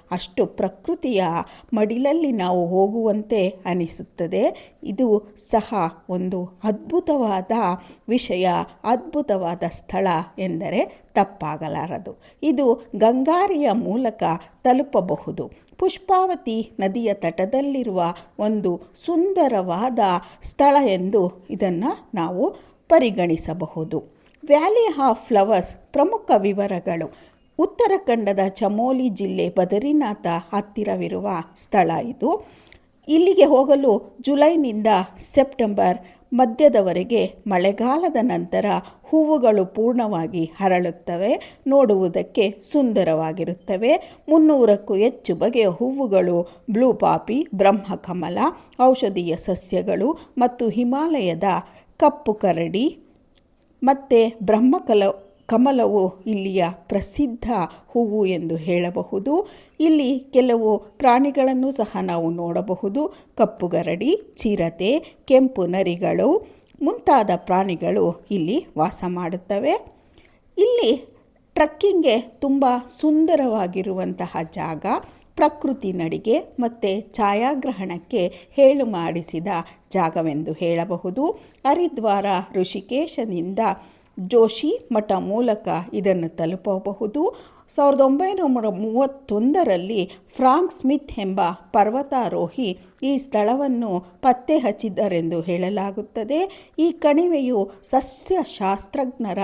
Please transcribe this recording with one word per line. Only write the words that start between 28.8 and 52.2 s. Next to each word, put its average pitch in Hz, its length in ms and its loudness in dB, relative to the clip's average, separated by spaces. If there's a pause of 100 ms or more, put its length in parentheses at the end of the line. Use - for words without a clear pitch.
ಜಿಲ್ಲೆ 185 400 -4
ಬದರಿನಾಥ 208 800 0 (280)
ಹತ್ತಿರವಿರುವ 196 760 -4 (280)
ಸ್ಥಳ 175 340 0 (120)
ಇದು. 269 460 -4 (600)
ಇಲ್ಲಿಗೆ 349 360 6
ಹೋಗಲು 277 760 4
ಜುಲೈನಿಂದ 277 640 2 (320)
ಸೆಪ್ಟೆಂಬರ್ 202 800 0 (340)
ಮಧ್ಯದವರೆಗೆ 226 1000 2 (120)
ಮಳೆಗಾಲದ 220 720 0
ನಂತರ 185 440 -2 (380)
ಹೂವುಗಳು 254 640 2
ಪೂರ್ಣವಾಗಿ 190 840 -2 (100)
ಅರಳುತ್ತವೆ. 180 1080 -2
ನೋಡುವುದಕ್ಕೆ 208 960 2
ಸುಂದರವಾಗಿರುತ್ತವೆ. 185 1500 -2 (120)
ಮುನ್ನೂರಕ್ಕೂ 262 640 4
ಹೆಚ್ಚು 220 400 0
ಬಗೆಯ 220 320 2
ಹೂವುಗಳು, 190 1040 0
ಬ್ಲೂ 233 220 4
ಪಾಪಿ, 214 600 0
ಬ್ರಹ್ಮಕಮಲ, 185 840 0 (420)
ಔಷಧೀಯ 196 560 2
ಸಸ್ಯಗಳು 190 800 -2 (200)
ಮತ್ತು 240 300 0
ಹಿಮಾಲಯದ 240 760 -2 (520)
ಕಪ್ಪು 285 380 2